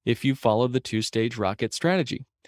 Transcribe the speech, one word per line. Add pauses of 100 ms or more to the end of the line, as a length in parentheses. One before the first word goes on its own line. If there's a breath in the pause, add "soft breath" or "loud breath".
if
you
follow
the
two-stage
rocket
strategy. (220)